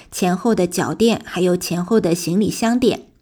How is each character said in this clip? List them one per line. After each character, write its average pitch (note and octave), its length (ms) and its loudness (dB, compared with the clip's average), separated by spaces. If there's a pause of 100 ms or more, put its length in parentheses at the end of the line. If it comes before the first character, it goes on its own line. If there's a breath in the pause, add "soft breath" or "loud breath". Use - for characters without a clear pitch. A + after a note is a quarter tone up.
(120)
前 F3+ 240 0
后 A3+ 200 0
的 F3+ 100 2
脚 D#3+ 300 -2
垫， A3 280 2
还 - 160 -8
有 F3+ 160 2
前 F3 300 -4
后 A3 160 2
的 E3+ 140 2
行 E3+ 240 -2
李 G#3+ 100 0
箱 A#3 300 -2
垫。 A#3 240 0 (180)